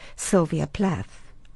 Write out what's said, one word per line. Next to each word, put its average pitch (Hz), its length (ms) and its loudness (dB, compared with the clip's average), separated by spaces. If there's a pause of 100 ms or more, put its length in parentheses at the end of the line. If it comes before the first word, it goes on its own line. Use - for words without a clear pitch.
(140)
Sylvia 160 520 2
Plath. - 560 -2 (340)